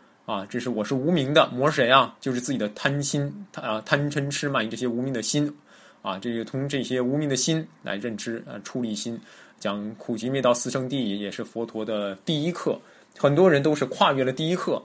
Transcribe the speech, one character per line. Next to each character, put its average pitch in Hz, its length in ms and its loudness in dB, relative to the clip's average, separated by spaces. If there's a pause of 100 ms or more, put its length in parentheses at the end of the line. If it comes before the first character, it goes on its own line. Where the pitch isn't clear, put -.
(240)
啊， 101 240 -4
这 123 100 -6
是 123 120 -4
我 107 120 -2
是 120 120 -2
无 139 180 0
明 139 220 2
的， 151 160 8
魔 131 200 2
是 151 60 -2
谁 123 140 4
啊？ 131 280 6
就 135 140 -2
是 123 80 0
自 123 100 -2
己 131 60 0
的 107 140 0
贪 143 320 0
心 143 280 -2 (240)
啊， 113 280 -4
贪 143 280 2
嗔 143 200 -2
痴 143 180 -4
慢 131 160 0
疑 113 60 -4
这 113 60 -6
些 123 100 -4
无 120 160 0
明 135 100 -4
的 117 80 -4
心 147 340 0 (460)
啊， 95 180 -6
这 117 140 -6
个 113 140 -4
从 135 200 -4
这 139 160 -2
些 123 160 -2
无 123 180 0
明 151 120 0
的 135 80 0
心 160 300 0 (160)
来 - 140 -4
认 110 200 -6
知 113 320 -6
啊， 120 160 -12
出 - 160 -6
离 113 140 -4
心。 113 260 -6 (380)
讲 104 360 -4
苦 117 220 -6
集 110 120 -4
灭 135 120 0
道 123 120 6
四 123 180 0
圣 127 180 -2
谛 120 280 -2
也 101 140 -6
是 117 120 -8
佛 113 220 -6
陀 110 180 -6
的 104 320 -4 (120)
第 151 180 0
一 175 80 0
课， - 260 -4 (380)
很 143 180 4
多 185 160 8
人 143 120 6
都 151 120 4
是 143 120 0
跨 160 260 4
越 135 100 0
了 131 80 2
第 160 200 -4
一 180 40 0
课 151 300 -2